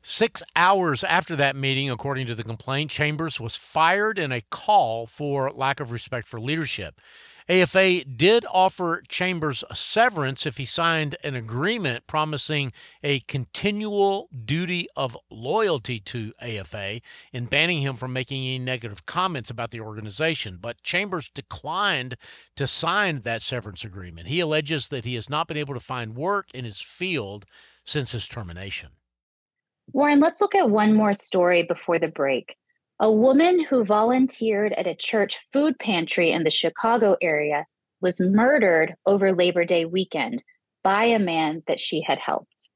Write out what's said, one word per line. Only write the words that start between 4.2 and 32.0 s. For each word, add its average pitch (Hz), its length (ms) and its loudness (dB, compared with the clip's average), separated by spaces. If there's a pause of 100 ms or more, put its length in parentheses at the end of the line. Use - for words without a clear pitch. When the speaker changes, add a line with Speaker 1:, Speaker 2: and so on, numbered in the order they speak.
Speaker 1:
a 120 180 -4
call 117 600 0
for 143 420 -4
lack 135 300 -4
of 123 100 -8
respect 120 380 -8
for 113 120 -12
leadership. 127 600 -6 (500)
A 185 120 6
F - 120 0
A 185 300 4
did 160 480 4
offer 185 560 2
Chambers 160 600 -2
a - 40 -12
severance 180 720 0
if 147 140 -4
he 135 80 -6
signed 160 580 0
an 143 100 -4
agreement 127 720 -4
promising 151 680 -2 (280)
a 143 180 0
continual 202 1080 -2 (160)
duty 170 500 -2
of 131 220 -4 (140)
loyalty 131 680 -2
to 110 320 -8 (100)
A 113 160 -8
F 95 160 -12
A 104 260 -8 (320)
and 120 160 -8
banning 160 320 2
him 139 160 -2
from 127 160 -8
making 131 300 -6
any 131 160 -4
negative 123 480 -8
comments 170 420 -4
about 117 220 -8
the 117 100 -12
organization. 107 800 -6
But 117 220 -12
Chambers 185 480 -4
declined 151 840 -4 (400)
to 139 100 -2
sign 170 560 0
that 113 180 -4
severance 110 420 -8
agreement. 90 460 -14
He 160 120 0
alleges 151 500 -2
that 120 160 -6
he 127 80 -4
has 113 160 -6
not 156 180 -2
been 151 80 -6
able 143 180 -6
to 120 60 -8
find 117 340 -8
work 190 380 -4
in 123 140 -10
his 104 160 -12
field 107 640 -6 (360)
since 139 300 -4
his 113 160 -6
termination. 92 640 -12 (1000)
Speaker 2:
Warren, 285 300 4
let's 349 220 4
look 392 120 0
at 370 140 6
one 214 240 4
more 214 220 4
story 175 480 2
before 165 360 -2
the 160 100 0